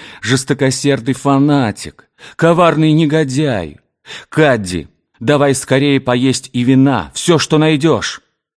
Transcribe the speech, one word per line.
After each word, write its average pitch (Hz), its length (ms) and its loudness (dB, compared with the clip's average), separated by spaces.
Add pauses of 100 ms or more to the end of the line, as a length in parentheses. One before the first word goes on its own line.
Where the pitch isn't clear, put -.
(200)
жестокосердый 131 920 -2
фанатик, 139 960 -2 (260)
коварный 160 560 2
негодяй. 143 880 -2 (500)
«Кадди, 104 600 0 (320)
давай 139 340 0
скорее 139 460 0
поесть 127 520 -2
и 123 120 -2
вина, 131 500 2
все, 170 240 2
что - 180 -2
найдешь». 151 640 0 (380)